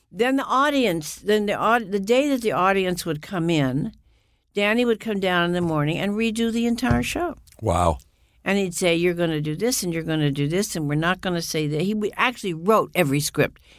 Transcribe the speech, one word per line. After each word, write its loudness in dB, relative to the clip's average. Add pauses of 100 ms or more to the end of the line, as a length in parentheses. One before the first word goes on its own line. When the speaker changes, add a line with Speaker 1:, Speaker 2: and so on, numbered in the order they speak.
(120)
Speaker 1:
Then 0
the 0
audience, 0
then 0
the 0
aud-, 0
the -2
day 2
that 0
the -2
audience 0
would -4
come -4
in, 0 (640)
Danny 2
would 2
come -4
down 2
in 0
the 0
morning 0
and -2
redo 0
the 0
entire 2
show. -4 (260)
Speaker 2:
Wow. 2 (440)
Speaker 1:
And 0
he'd -2
say, 2
"You're 2
gonna 0
do -4
this, -2
and -4
you're -4
gonna 0
do -2
this, -2
and -2
we're 0
not 0
gonna -2
say -2
that." -2
He 0
w-, -2
actually -2
wrote 2
every 2
script. -2 (180)